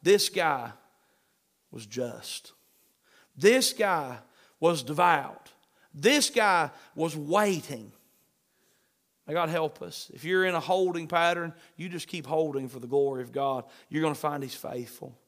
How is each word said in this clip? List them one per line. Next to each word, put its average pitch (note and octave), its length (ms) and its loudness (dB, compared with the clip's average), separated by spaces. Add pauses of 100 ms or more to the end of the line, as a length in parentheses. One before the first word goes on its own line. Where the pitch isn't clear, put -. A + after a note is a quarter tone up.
This G3 280 4
guy C#3 420 -2 (960)
was A2+ 140 -14
just. A#2 680 -10 (840)
This A3 380 6
guy D3+ 460 -2 (380)
was E3 240 2
devout. D3+ 680 0 (420)
This A#3 380 4
guy F#3 400 2 (240)
was D#3 200 -4
waiting. D3+ 800 -2 (1300)
May D3+ 80 -8
God E3 160 0
help D#3+ 320 -4
us. - 320 -14
If B2 100 -18
you're F#3 220 2
in F#3 80 0
a E3 60 0
holding F3+ 480 0
pattern, E3+ 440 2 (240)
you F3 140 -8
just E3+ 180 -10
keep E3 160 -8
holding C#3 440 -2
for B2 120 -14
the B2 60 -12
glory C3+ 360 0
of A#2+ 100 -12
God. C3+ 320 -2 (260)
You're D#3 120 -2
gonna D#3 120 0
find D3 280 -4
he's C3 120 -10
faithful. B2 720 -12